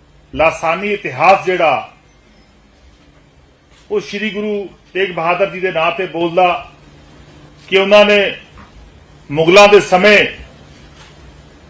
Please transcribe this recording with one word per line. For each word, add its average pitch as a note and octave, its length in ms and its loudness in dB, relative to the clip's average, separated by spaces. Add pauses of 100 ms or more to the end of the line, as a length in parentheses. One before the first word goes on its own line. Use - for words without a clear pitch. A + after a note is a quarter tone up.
(320)
ਲਾਸਾਨੀ E3 600 -4
ਇਤਿਹਾਸ E3 520 -2
ਜਿਹੜਾ E3 480 -2 (2000)
ਉਹ G#3 100 -4
ਸ਼੍ਰੀ G3+ 300 -8
ਗੁਰੂ G3+ 380 -8 (260)
ਤੇਗ F#3 200 -4
ਬਹਾਦਰ E3+ 360 -2
ਜੀ F3+ 100 -12
ਦੇ F#3 120 -4
ਨਾਂ D#3+ 200 -2
ਤੇ F#3 160 -6
ਬੋਲਦਾ E3+ 400 0 (1200)
ਕਿ F#3 100 0
ਉਹਨਾਂ G3+ 260 4
ਨੇ G3+ 300 0 (960)
ਮੁਗਲਾਂ E3+ 380 6
ਦੇ G3+ 140 6
ਸਮੇਂ F#3+ 440 2 (1400)